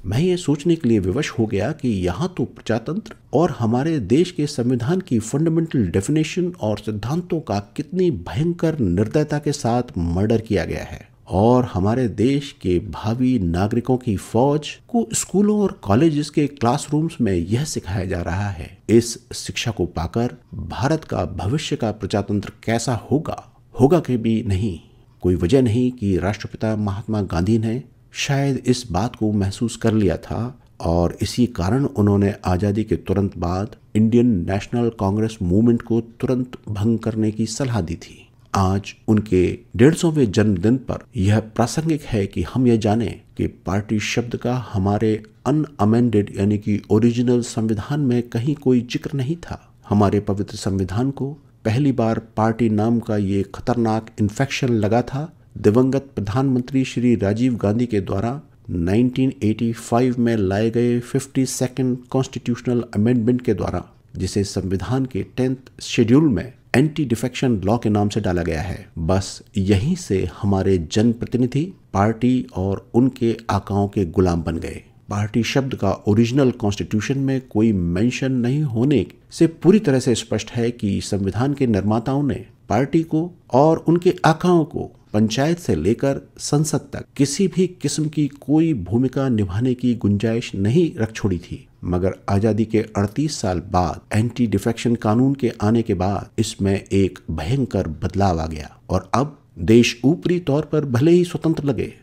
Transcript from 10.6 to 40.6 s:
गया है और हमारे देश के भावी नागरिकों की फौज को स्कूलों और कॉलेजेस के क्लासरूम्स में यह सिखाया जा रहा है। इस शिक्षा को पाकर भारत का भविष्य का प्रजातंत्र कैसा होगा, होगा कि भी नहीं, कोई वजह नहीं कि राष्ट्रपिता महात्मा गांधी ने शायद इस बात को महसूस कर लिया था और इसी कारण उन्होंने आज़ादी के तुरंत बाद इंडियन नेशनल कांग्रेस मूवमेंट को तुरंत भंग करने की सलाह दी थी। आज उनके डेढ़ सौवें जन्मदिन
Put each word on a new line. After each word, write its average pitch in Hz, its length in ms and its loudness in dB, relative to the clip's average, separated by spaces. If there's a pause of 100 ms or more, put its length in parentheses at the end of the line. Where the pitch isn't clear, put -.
गया 87 180 -6
है - 240 -16 (200)
और 117 380 4
हमारे 107 420 0
देश 123 540 -2
के 90 180 2
भावी 120 600 -2
नागरिकों 104 580 0
की 110 200 -2
फौज 143 500 0 (200)
को 226 260 0
स्कूलों 208 460 0
और 196 120 0
कॉलेजेस 147 580 0
के 147 180 0
क्लासरूम्स 143 760 -2
में 101 120 2
यह 95 300 0
सिखाया 95 420 -4
जा 92 160 -4
रहा 98 280 -2
है। 90 280 -12 (120)
इस 113 300 4 (140)
शिक्षा - 380 -6
को 90 140 -2
पाकर 117 500 -4 (180)
भारत 107 500 -4
का 98 220 -4
भविष्य 98 500 -4
का 117 160 -2
प्रजातंत्र 104 600 -4 (120)
कैसा 117 320 -2
होगा, - 580 -4 (280)
होगा 151 180 6
कि 127 180 -2
भी 110 260 0
नहीं, 95 360 -4 (420)
कोई 90 140 2
वजह 90 260 4
नहीं 123 300 2
कि 98 260 -2
राष्ट्रपिता 104 580 -4
महात्मा 104 460 -4
गांधी 92 360 0
ने 113 260 -2 (300)
शायद 139 520 -2
इस 127 260 0
बात 98 240 -2
को 107 160 -2
महसूस 104 440 -2
कर 113 180 0
लिया 98 240 2
था 113 420 -8 (220)
और 85 400 2
इसी 117 240 0
कारण 110 400 0
उन्होंने 101 480 2 (120)
आज़ादी 101 380 0
के 104 120 0
तुरंत 95 420 -2
बाद 90 380 -4 (200)
इंडियन 110 560 4
नेशनल 117 380 -2
कांग्रेस 107 520 -2
मूवमेंट 110 400 4
को 113 200 0
तुरंत 127 500 -4 (180)
भंग 107 300 0
करने 110 320 -2
की 107 140 -4
सलाह 117 360 -4
दी 85 140 -4
थी। - 320 -20 (280)
आज 98 400 0 (120)
उनके 95 520 2 (160)
डेढ़ 127 180 8
सौवें 151 380 0
जन्मदिन 107 460 2